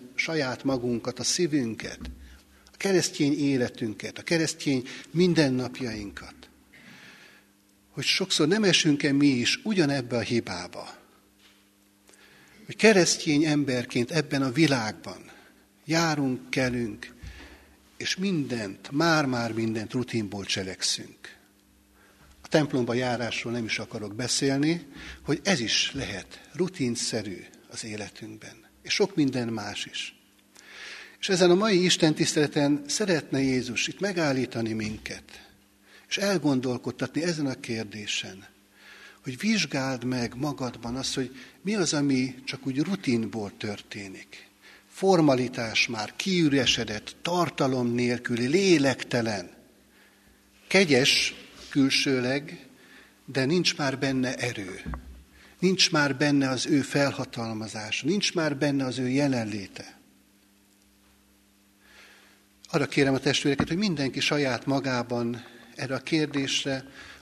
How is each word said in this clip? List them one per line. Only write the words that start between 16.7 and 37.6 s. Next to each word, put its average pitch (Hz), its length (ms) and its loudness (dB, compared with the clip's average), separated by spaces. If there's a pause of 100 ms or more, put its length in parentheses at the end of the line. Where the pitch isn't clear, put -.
és - 180 -4
mindent, 123 760 -4
már-már 139 600 2
mindent 110 420 -2
rutinból 107 520 -4
cselekszünk. - 920 -6 (1040)
A - 60 -20
templomba 139 460 2
járásról 120 600 -2
nem 117 120 -4
is 101 140 -4
akarok 104 360 -10
beszélni, 139 720 0 (360)
hogy 170 220 -2
ez 190 160 2
is - 340 0
lehet 101 480 -8 (120)
rutinszerű 120 920 -4 (260)
az - 120 -12
életünkben, 107 720 -12 (260)
és 180 120 -4
sok 196 220 0
minden 127 320 2
más 104 380 -6
is. - 300 -10 (1040)
És - 100 -2
ezen 180 200 8
a 175 60 8
mai 196 280 4
Isten 170 320 4
tiszteleten 147 720 2
szeretne 156 540 0
Jézus 123 460 0
itt - 120 -10
megállítani 131 720 -2
minket, 107 760 -8 (600)
és - 80 -2
elgondolkodtatni 135 1040 0
ezen 156 220 -2
a 131 140 -4
kérdésen, 104 880 -8 (760)